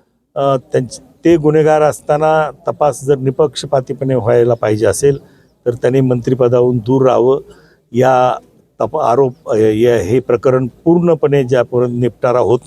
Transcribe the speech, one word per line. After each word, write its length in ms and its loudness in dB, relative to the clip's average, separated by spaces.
अ, 220 0
त्यांच-, 440 -6
ते 120 4
गुन्हेगार 460 2
असताना 680 0
तपास 360 -2
जर 120 0
निपक्षपातीपणे 1000 -4
व्हायला 400 0
पाहिजे 320 -2
असेल, 320 0
तर 80 -2
त्यांनी 260 0
मंत्रिपदावरून 800 0
दूर 280 0
राहावं. 340 2
या 460 2
तप-, 180 -4
आरोप, 520 -2
अ, 60 -2
या, 400 2
हे 240 -2
प्रकरण 460 0
पूर्णपणे 800 0
ज्यापर्यंत 560 -2
निपटारा 380 -2
होत 280 2